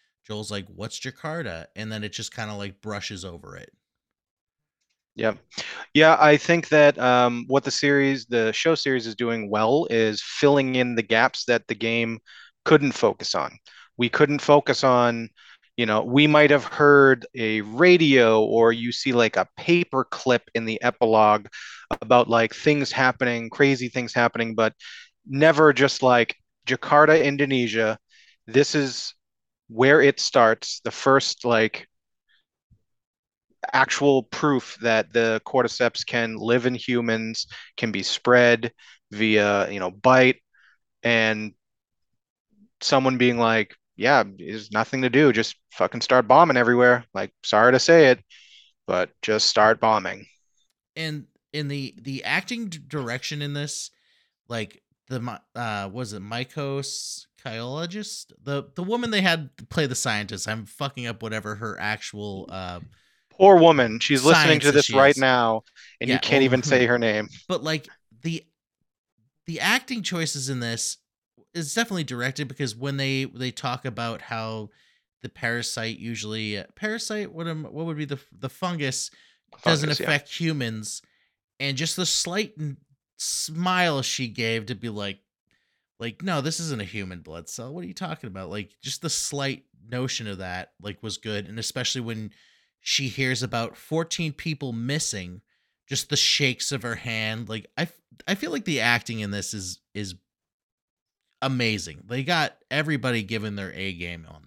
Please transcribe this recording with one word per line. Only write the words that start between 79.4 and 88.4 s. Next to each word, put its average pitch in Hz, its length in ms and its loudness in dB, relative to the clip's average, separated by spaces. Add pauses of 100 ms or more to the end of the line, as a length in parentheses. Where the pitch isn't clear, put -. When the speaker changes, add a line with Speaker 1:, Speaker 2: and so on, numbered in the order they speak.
Speaker 1:
doesn't 156 220 0
Speaker 2:
Fungus, 147 120 -4
yeah. - 80 -6
Speaker 1:
affect 147 240 -4
humans, 123 720 -6 (580)
and 139 160 -6
just 160 220 -6
the 185 80 -4
slight 180 520 -4
n-, 147 200 -8 (400)
smile 175 840 -2
she 123 280 -6
gave 113 380 -4
to 127 80 -8
be 113 140 -12
like, 101 300 -10 (800)
like, 117 220 -12
"No, 170 200 -4
this 156 180 -6
isn't 147 220 -8
a 98 40 -8
human 92 340 -10
blood 78 300 -18
cell. 123 240 -14
What 175 100 -14
are 175 40 -14
you 180 60 -16
talking 160 340 -12
about?" 95 220 -14